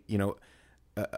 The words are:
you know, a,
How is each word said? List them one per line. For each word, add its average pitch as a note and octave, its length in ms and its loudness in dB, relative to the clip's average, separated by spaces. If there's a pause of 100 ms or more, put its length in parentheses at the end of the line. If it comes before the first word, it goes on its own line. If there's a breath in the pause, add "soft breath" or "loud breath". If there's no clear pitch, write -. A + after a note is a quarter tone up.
you G#2 140 2
know, G2 160 2 (600 soft breath)
a, - 120 -2 (100)